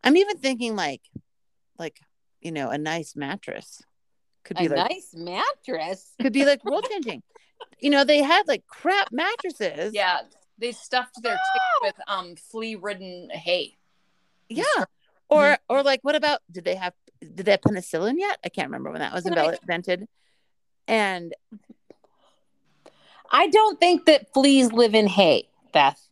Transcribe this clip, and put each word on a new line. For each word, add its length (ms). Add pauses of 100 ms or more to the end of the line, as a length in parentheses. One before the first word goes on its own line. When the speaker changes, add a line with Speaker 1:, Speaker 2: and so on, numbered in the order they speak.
Speaker 1:
I'm 140
even 220
thinking, 360
like, 260 (760)
like, 220 (420)
you 100
know, 180
a 100
nice 360
mattress 680 (600)
could 140
be, 80
Speaker 2:
A 40
Speaker 1:
like, 200
Speaker 2:
nice 240
mattress? 1040
Speaker 1:
could 140
be, 120
like, 200
world 240
changing. 380
Speaker 2:
<laughs> 60 (460)
Speaker 1:
You 100
know, 140
they 180
had, 260
like, 200
crap 440
mattresses. 840
Speaker 3:
Yeah, 260 (380)
they 120
stuffed 520
their 100
Speaker 2:
No. 60 (420)
Speaker 3:
tick 160
with, 100
um, 280
flea-ridden 960
hay. 440 (760)
Speaker 1:
Yeah. 140
Speaker 3:
Just 240 (420)
Speaker 1:
Or, 160
Speaker 3:
Mm-hmm. 280
Speaker 1:
or, 80
like, 220
what 120
about, 260 (100)
did 120
they 120
have, 180 (280)
did 160 (100)
they 40
have 100
penicillin 580
yet? 260
I 40
can't 180
remember 240
when 80
that 140
was 100
Speaker 2:
Can 120
I 120
Speaker 1:
invel-, 160
invented. 440 (800)
And 460 (2000)
Speaker 2:
I 160
don't 320
think 260
that 280
fleas 380
live 220
in 140
hay, 420 (240)
Beth. 380